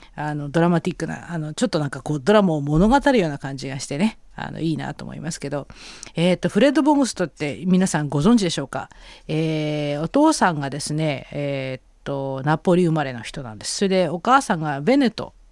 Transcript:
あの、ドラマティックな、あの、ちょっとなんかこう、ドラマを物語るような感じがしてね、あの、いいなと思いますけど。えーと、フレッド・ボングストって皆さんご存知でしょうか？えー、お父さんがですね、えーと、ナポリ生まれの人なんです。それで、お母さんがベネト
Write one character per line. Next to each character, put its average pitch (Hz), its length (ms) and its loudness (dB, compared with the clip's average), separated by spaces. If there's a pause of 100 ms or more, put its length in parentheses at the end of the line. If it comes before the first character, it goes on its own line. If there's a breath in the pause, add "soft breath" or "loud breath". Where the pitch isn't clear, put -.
(160 soft breath)
あ 151 200 -6
の、 147 140 -6
ド 165 120 2
ラ 175 80 4
マ 170 120 4
テ 180 100 -4
ィ - 20 -8
ッ - 40 -12
ク 160 100 -6
な、 156 240 -12
あ 175 80 -6
の、 151 160 -8
ち - 80 -2
ょ - 20 2
っ 208 40 -2
と 165 100 0
な 147 80 -2
ん - 20 -4
か - 140 -12
こ 151 120 -2
う、 143 80 -4
ド 202 100 4
ラ 214 100 6
マ 175 100 4
を 147 80 -2
物 156 260 4
語 269 120 6 (120)
る 254 60 4
よ 180 100 2
う - 40 -2
な 139 80 -10
感 139 180 -8
じ 135 100 -8
が 135 120 -8
し - 80 -10
て 143 100 -4
ね、 220 220 0 (160)
あ - 160 -8
の、 - 80 -10
い 160 140 -2
い 139 40 -4
な 135 160 -8
と - 120 -14
思 127 100 -12
い - 60 -12
ま 165 100 -6
す - 80 -10
け 139 100 -8
ど。 139 180 -6 (480 loud breath)
え 175 180 2
ー 170 40 0
と、 175 120 -2
フ 202 100 0
レ 254 80 6
ッ 294 40 6
ド・ 285 120 2
ボ 302 100 4
ン 285 60 4
グ 262 80 2
ス - 80 -8
ト 180 100 -2
っ - 40 -8
て 143 360 -8
皆 185 220 4
さ 151 160 0
ん 143 60 -4
ご 143 120 0
存 220 140 6
知 208 80 4
で 165 80 0
し - 80 -4
ょ 139 60 -4
う - 20 -18
か？ - 220 -10 (380 loud breath)
え 151 720 -2
ー、 151 60 -4
お 165 40 -4
父 302 260 4
さ 202 180 4
ん 147 80 -2
が 139 100 -4
で 143 120 -8
す - 120 -4
ね、 151 380 -2
え 139 520 -6
ー - 40 -20 (200)
と、 135 380 -6
ナ 156 120 4
ポ 175 200 4
リ 180 80 4
生 160 80 2
ま 156 100 0
れ 135 80 -4
の 120 100 -10
人 - 220 -12
な 113 100 -12
ん 101 60 -16
で - 60 -14
す。 - 100 -6
そ - 80 -2
れ 196 60 2
で、 185 180 2
お 170 140 -4
母 262 200 4
さ 208 140 -2
ん 156 60 -4
が 147 180 -4
ベ 190 160 2
ネ 269 160 4
ト - 220 -12 (180)